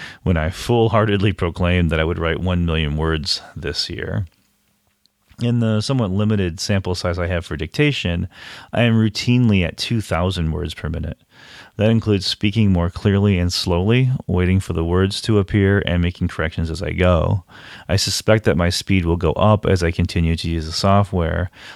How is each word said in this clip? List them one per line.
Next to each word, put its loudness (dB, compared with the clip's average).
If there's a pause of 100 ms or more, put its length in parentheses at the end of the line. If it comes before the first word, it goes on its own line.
(240)
when 2
I -2
full-heartedly 2
proclaimed 0
that 0
I 2
would -2
write -2
one -2
million 0
words -2 (140)
this -6
year. -6 (1160)
In 0
the 0
somewhat -2
limited 0
sample -2
size -4
I -2
have -4
for -6
dictation, -2 (460)
I 2
am 2
routinely 2
at -6
two -4
thousand -2
words -6
per -10
minute. -6 (600)
That 2
includes 0
speaking 0
more 2
clearly 2
and 0
slowly, 2 (160)
waiting 2
for -4
the -2
words 0
to 2
appear, 2
and 2
making -2
corrections -4
as -6
I -4
go. 2 (460)
I 2
suspect 0
that 2
my 2
speed 0
will 2
go 0
up 2
as 2
I 0
continue 0
to -4
use -4
the -8
software, 2 (260)